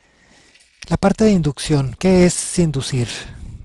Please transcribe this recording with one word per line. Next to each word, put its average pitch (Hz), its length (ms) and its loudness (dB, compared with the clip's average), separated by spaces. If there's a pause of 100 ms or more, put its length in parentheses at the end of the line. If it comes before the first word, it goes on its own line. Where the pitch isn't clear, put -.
(880)
La 170 100 -2
parte 202 280 2
de 214 60 6
inducción, 147 680 0
¿qué 185 260 4
es - 340 -2
inducir? 135 480 -2 (580)